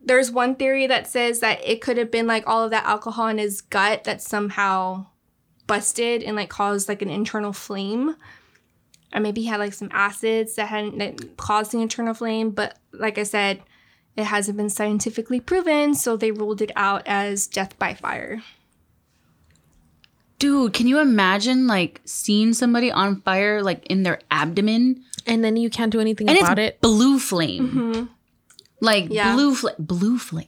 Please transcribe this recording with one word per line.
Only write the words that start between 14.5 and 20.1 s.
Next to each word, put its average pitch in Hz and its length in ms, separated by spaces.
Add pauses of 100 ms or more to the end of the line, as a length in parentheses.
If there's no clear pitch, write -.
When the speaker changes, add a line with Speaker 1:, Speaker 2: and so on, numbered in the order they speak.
Speaker 1:
been 208 120
scientifically 214 680
proven, 302 560
so 233 200
they 220 160
ruled 208 300
it 208 140
out 196 300
as 202 420
death 190 320
by 196 160
fire. - 460 (2000)